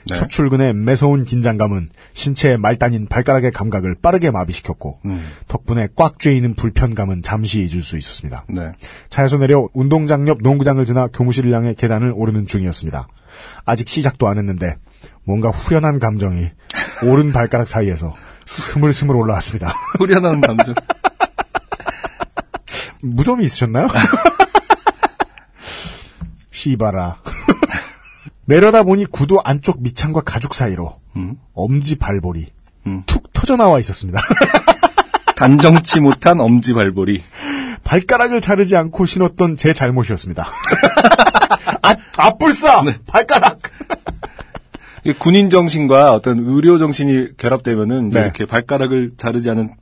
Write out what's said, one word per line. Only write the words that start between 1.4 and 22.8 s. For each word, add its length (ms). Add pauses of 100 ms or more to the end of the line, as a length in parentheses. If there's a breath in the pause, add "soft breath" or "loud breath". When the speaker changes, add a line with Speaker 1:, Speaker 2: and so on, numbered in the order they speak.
Speaker 2:
신체의 440
말단인 480
발가락의 460
감각을 480
빠르게 300
마비시켰고 760
Speaker 1:
음. 220 (220 loud breath)
Speaker 2:
덕분에 460
꽉 240
죄이는 360
불편감은 680
잠시 400
잊을 200
수 160
있었습니다. 500
Speaker 1:
네. 240 (380 loud breath)
Speaker 2:
차에서 280
내려 360
운동장 540
옆 140
농구장을 440
지나 220
교무실을 460
향해 200
계단을 400
오르는 320
중이었습니다. 640 (580 loud breath)
아직 220
시작도 400
안 100
했는데 360 (500 soft breath)
뭔가 260
후련한 480
감정이 500 (580 loud breath)
오른 260
발가락 360
사이에서 460 (320 soft breath)
스물스물 720
올라왔습니다. 580 (100)
<laughs> 140
Speaker 1:
후련한 420
감정. 340 (2250 loud breath)